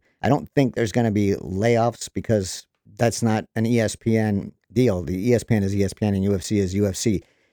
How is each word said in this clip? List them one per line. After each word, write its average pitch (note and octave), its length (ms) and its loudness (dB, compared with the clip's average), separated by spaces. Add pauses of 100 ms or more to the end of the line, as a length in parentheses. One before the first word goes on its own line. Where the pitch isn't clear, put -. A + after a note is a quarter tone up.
(240)
I G#2+ 60 2
don't C3 260 0
think C3+ 180 2
there's A#2 180 -2
gonna A#2 200 0
be G2+ 240 2
layoffs A2+ 760 0
because G2 540 -4 (320)
that's A#2 240 0
not A2 240 0 (100)
an A2+ 120 0
E A#2 120 2
S G#2+ 160 0
P A2 220 0
N G#2+ 360 -2 (200)
deal. F#2+ 300 2
The F#2 260 -4
E A#2+ 60 4
S G#2+ 80 0
P - 100 0
N G#2 80 4
is G2 140 -2
E G2 80 0
S G2 100 -2
P - 100 -6
N G2+ 120 0
and F#2+ 80 0
U G2+ 100 2
F F#3+ 80 -2
C - 160 -2
is F#2 160 0
U G2+ 140 0
F F#2+ 80 -4
C. G2+ 260 -2 (320)